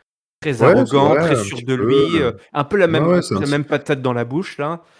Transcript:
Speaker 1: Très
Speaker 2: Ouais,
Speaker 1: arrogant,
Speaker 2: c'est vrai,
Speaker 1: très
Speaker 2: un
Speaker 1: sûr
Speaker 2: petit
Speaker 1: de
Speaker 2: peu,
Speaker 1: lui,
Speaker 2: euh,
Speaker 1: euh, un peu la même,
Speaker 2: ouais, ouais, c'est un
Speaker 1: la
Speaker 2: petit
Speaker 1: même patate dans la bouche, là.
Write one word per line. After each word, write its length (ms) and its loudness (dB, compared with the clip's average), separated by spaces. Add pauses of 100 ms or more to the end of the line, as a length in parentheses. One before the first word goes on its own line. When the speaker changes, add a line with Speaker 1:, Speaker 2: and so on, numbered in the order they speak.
(420)
Speaker 1:
Très 200 -2
Speaker 2:
Ouais, 100 6
Speaker 1:
arrogant, 420 2
Speaker 2:
c'est 60 2
vrai, 80 0
Speaker 1:
très 120 0
Speaker 2:
un 40 -2
Speaker 1:
sûr 140 -8
Speaker 2:
petit 80 -12
Speaker 1:
de 120 -2
Speaker 2:
peu, 100 -2
Speaker 1:
lui, 340 2
Speaker 2:
euh, 100 0
Speaker 1:
euh, 0 - (220)
un 120 -2
peu 120 -4
la 100 4
même, 200 0
Speaker 2:
ouais, 80 2
ouais, 60 2
c'est 140 -4
un 40 0
Speaker 1:
la 60 -2
Speaker 2:
petit 60 -4
Speaker 1:
même 140 -2
patate 360 -4
dans 120 -2
la 120 -2
bouche, 320 -8
là. 260 -6 (160)